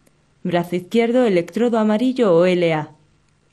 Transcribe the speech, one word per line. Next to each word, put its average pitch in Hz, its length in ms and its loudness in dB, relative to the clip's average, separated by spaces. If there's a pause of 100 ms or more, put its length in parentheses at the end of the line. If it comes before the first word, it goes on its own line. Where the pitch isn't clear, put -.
(420)
Brazo 175 340 -4
izquierdo, 233 480 0
electrodo 214 540 0
amarillo 220 580 0
o 175 80 4
L 180 300 0
A. 151 160 -6 (640)